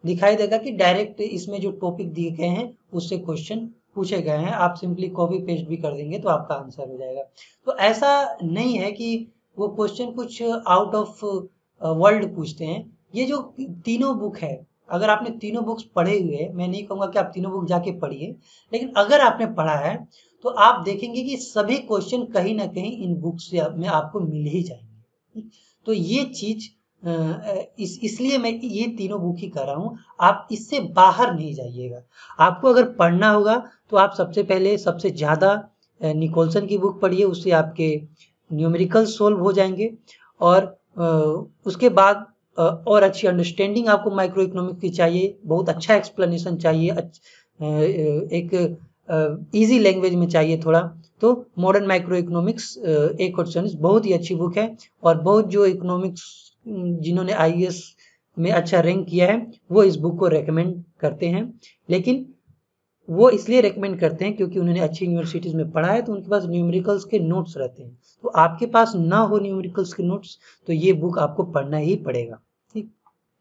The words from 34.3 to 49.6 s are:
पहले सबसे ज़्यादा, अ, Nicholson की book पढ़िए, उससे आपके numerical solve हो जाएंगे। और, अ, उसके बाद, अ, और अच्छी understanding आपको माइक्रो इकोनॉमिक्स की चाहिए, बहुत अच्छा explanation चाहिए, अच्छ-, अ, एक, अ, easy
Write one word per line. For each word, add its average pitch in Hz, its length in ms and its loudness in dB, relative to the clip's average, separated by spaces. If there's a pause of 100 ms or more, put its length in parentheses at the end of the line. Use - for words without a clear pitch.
पहले 190 340 2
सबसे 196 320 -2
ज़्यादा, 175 600 2 (320)
अ, 156 120 -2
Nicholson 165 520 0
की 202 120 -2
book 190 240 -2
पढ़िए, 190 220 2
उससे 185 280 0
आपके 160 500 0 (520)
numerical 170 520 2
solve 208 320 2
हो 185 140 2
जाएंगे। 190 420 0 (480)
और, 185 380 4 (180)
अ, 160 460 0 (220)
उसके 190 240 2
बाद, 196 380 6 (320)
अ, 165 280 2
और 208 160 8
अच्छी 196 240 2
understanding 196 600 0
आपको 208 240 4
माइक्रो 190 320 0
इकोनॉमिक्स 180 380 -4
की 185 80 -4
चाहिए, 175 560 0
बहुत 170 240 0
अच्छा 165 260 2
explanation 175 600 -2
चाहिए, 165 320 2
अच्छ-, - 320 -8 (400)
अ, 151 40 -6 (680)
एक, 175 460 -2 (320)
अ, 156 360 -2 (100)
easy 220 240 6